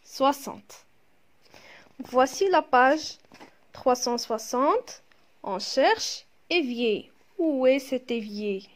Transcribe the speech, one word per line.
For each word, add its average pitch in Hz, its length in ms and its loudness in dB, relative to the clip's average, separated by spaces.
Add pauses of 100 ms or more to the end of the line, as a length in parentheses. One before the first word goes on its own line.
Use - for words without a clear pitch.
soixante. - 840 -4 (1120)
Voici 262 500 0
la 349 140 4
page 262 560 2 (560)
trois 254 220 0
cent 240 200 -4
soixante. 254 840 -2 (400)
On 190 160 -8
cherche 330 680 -2 (240)
évier. 240 640 -2 (240)
Où 277 300 0
est 269 120 6
cet 254 320 -6
évier ? 208 540 -6 (120)